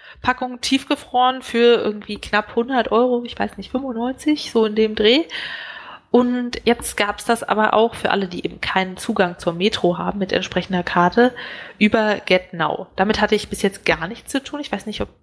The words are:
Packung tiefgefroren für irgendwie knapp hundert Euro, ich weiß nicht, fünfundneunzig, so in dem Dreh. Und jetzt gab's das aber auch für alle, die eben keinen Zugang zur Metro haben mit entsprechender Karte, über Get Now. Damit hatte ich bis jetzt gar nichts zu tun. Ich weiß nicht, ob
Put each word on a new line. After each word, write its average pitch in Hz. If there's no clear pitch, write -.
Packung 254
tiefgefroren 254
für 233
irgendwie 208
knapp -
hundert 240
Euro, 240
ich -
weiß 208
nicht, -
fünfundneunzig, 262
so 220
in 214
dem 220
Dreh. 226
Und 247
jetzt -
gab's 208
das 233
aber 214
auch 226
für -
alle, 196
die 175
eben 175
keinen 185
Zugang 185
zur 175
Metro 175
haben 180
mit 190
entsprechender 185
Karte, 240
über 214
Get 185
Now. 165
Damit 208
hatte 208
ich -
bis -
jetzt -
gar 165
nichts -
zu 269
tun. 294
Ich -
weiß 196
nicht, 208
ob 202